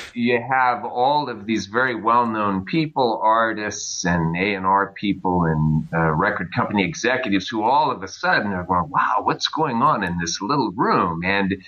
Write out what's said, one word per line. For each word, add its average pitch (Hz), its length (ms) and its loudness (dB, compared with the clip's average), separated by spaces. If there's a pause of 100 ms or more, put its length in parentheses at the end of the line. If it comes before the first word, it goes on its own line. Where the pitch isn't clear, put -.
(140)
you 120 260 2
have 123 440 0
all 131 440 2
of 110 180 -10
these 107 200 0
very 120 280 0
well-known 110 680 0
people, 139 580 0
artists 110 840 0
and 85 320 0
A 98 180 0
and 92 100 -4
R 98 300 2
people 92 500 0
and, 78 480 2
uh, 82 200 2
record 95 420 -2
company 104 300 0
executives 101 640 -2
who 110 140 -4
all 139 280 2
of 98 120 -6
a 95 60 -10
sudden 131 440 -2
are 90 120 -4
going, 90 240 0
"Wow, - 340 0
what's - 260 0
going 127 340 -2
on 135 200 2
in 87 160 -4
this 85 220 -4
little 113 300 0
room?" 101 540 0
And 95 440 0